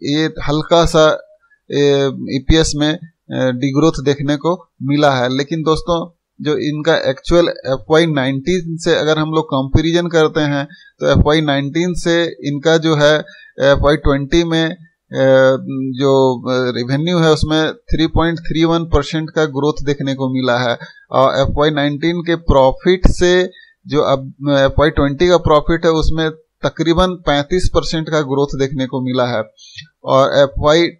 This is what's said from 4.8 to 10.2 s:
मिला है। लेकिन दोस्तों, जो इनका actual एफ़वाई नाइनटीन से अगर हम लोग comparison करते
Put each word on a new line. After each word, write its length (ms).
मिला 280
है। 260
लेकिन 260
दोस्तों, 460
जो 160
इनका 380
actual 520
एफ़वाई 580
नाइनटीन 720
से 180
अगर 240
हम 100
लोग 160
comparison 600
करते 320